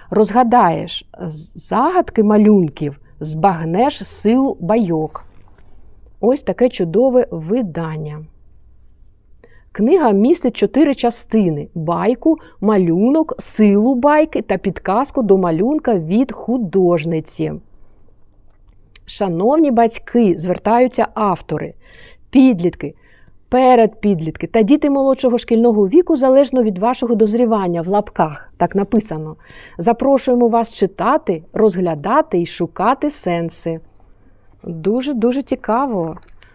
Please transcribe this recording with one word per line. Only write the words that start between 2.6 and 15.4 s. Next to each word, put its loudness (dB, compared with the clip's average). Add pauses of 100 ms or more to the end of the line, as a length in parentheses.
збагнеш -2
силу 0
байок. -2 (960)
Ось 2
таке 0
чудове 0
видання. -6 (1500)
Книга 4
містить 2
чотири 2
частини: -2
байку, 0 (240)
малюнок, 2
силу 2
байки 2
та -2
підказку -4
до 4
малюнка 0